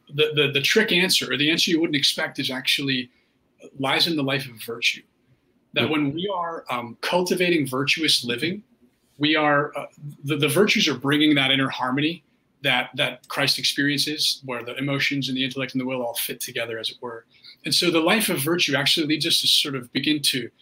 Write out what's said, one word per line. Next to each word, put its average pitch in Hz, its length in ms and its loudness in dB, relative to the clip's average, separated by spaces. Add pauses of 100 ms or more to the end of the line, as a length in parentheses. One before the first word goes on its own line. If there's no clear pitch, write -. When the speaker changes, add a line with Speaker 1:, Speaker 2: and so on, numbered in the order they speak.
(140)
Speaker 1:
the, 151 200 2
the, 143 180 2
the 143 80 0
trick 208 320 2
answer, 175 400 2
or 131 40 0
the 147 140 2
answer 175 200 2
you 160 100 2
wouldn't 156 160 0
expect, 147 420 -2
is 131 120 -4
actually 131 600 -2 (680)
lies 147 300 2
in 165 80 0
the 143 60 0
life 139 260 -2
of 113 160 -16
virtue. - 380 -4 (720)
That 135 120 2
Speaker 2:
Hmm. 151 60 0
Speaker 1:
when 147 200 2
we 180 220 -4
are, 170 340 -6
um, 117 320 -6
cultivating 175 640 2
virtuous 139 580 0
living, 151 380 -4 (560)
we 151 180 4
are, 147 400 2
uh, 143 100 -6 (380)
the, 147 120 0
the 143 120 2
virtues 196 400 4
are 139 100 0
bringing 147 380 4
that 135 160 4
inner 135 160 2
harmony 143 560 -2 (380)
that, 127 320 0
that 127 340 -4
Christ 139 300 0
experiences, 143 840 0
where 120 200 -6
the 123 120 -8
emotions 139 520 -2
and 131 80 -2
the 131 80 0
intellect 131 300 -6
and 135 60 0
the 127 60 -4
will 131 160 -4
all 117 120 -6
fit - 260 -6
together, 117 380 -6
as 110 120 -6
it - 100 -12
were. 117 240 -12 (400)
And 143 100 0
so 175 160 2
the 160 100 2
life 208 300 2
of 160 80 0
virtue 147 360 0
actually 143 320 0
leads 151 200 0
us - 160 2
to - 40 -2
sort 139 300 2
of 120 160 -10
begin 147 300 0
to, 120 280 -2 (120)